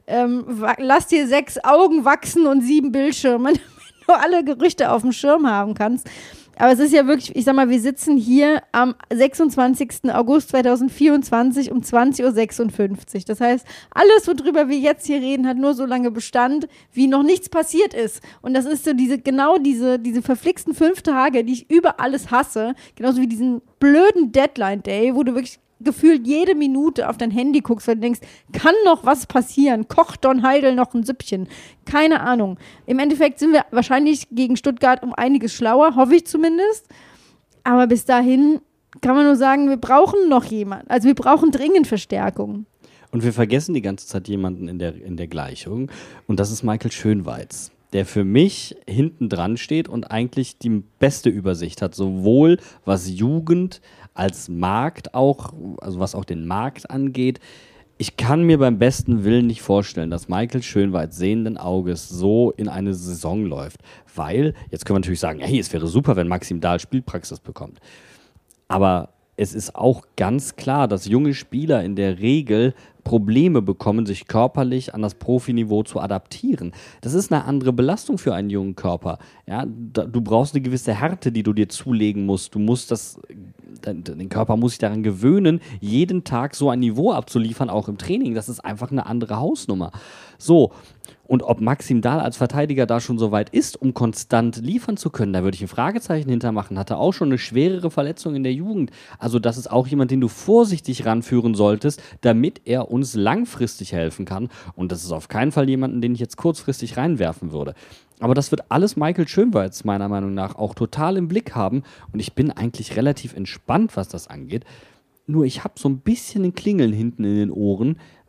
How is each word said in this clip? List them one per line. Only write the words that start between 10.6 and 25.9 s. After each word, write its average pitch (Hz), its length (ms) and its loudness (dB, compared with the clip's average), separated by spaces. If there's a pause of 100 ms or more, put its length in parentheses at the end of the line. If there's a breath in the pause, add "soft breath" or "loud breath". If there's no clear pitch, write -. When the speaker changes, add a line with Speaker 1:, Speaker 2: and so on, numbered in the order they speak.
Speaker 1:
um 240 100 -2
zwanzig 247 420 2
Uhr 254 80 2
sechsundfünfzig. 202 960 -2
Das 214 160 -6
heißt, 240 240 0 (240 loud breath)
alles, 415 380 6
worüber 302 420 0
wir 285 80 0
jetzt 294 300 0
hier 285 120 0
reden, 262 280 0
hat 254 100 -2
nur 277 160 2
so 254 100 -4
lange 247 280 -2
Bestand, 254 560 0 (260 soft breath)
wie 262 140 2
noch 277 160 4
nichts 370 260 2
passiert 330 460 0
ist. 226 260 -4 (200 loud breath)
Und 262 120 -4
das 262 120 2
ist 294 200 -2
so 311 80 0
diese, 254 240 2
genau 277 400 2
diese, 254 400 2
diese 233 240 -2
verflixten 302 540 -2
fünf 330 260 2
Tage, 262 420 2
die 247 100 -2
ich - 180 -6
über 330 280 4
alles - 300 -4
hasse, 240 460 0 (200 soft breath)
genauso 254 240 0
wie 254 80 2
diesen 233 360 -2 (160)
blöden 311 520 6
Deadline-Day, 220 840 0
wo 285 80 2
du 247 100 0
wirklich - 260 -6 (200)
gefühlt 277 460 4